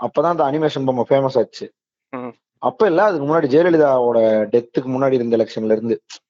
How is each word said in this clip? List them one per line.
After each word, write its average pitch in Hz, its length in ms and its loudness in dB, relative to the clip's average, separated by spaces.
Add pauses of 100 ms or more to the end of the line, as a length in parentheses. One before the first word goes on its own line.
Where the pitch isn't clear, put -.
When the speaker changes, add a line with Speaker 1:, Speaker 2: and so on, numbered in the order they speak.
Speaker 1:
அப்பதான் 147 300 0
அந்த 160 140 0
அனிமேஷன் 147 400 -2
பொம்மை 127 240 -2
ஃபேமஸ் 135 300 2
ஆச்சு. - 340 -6 (380)
Speaker 2:
ம். 123 220 -12 (260)
Speaker 1:
அப்ப 127 280 -2
இல்ல, 180 160 2
அதுக்கு 170 240 0
முன்னாடி 156 180 0
ஜெயலலிதாவோட 135 720 2 (320)
டெத்துக்கு 120 380 -2
முன்னாடி 131 240 0
இருந்த 120 240 0
எலெக்ஷன்ல 110 360 -2
இருந்து 110 300 -2 (280)